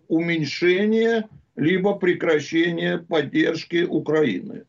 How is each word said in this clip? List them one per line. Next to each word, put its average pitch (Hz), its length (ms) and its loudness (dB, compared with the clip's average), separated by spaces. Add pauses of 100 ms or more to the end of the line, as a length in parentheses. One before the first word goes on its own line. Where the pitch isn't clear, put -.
уменьшения, 185 1200 0 (280)
либо 185 400 0
прекращения 170 1040 0
поддержки 156 920 -2
Украины. 151 800 -2